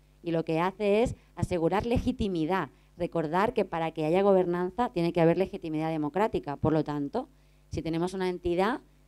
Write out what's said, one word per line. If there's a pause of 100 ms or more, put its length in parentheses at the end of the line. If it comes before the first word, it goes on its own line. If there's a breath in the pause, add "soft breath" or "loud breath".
(220 soft breath)
y
lo
que
hace
es (220 soft breath)
asegurar
legitimidad. (300 soft breath)
Recordar
que
para
que
haya
gobernanza
tiene
que
haber
legitimidad
democrática.
Por
lo
tanto, (400 soft breath)
si
tenemos
una
entidad, (260)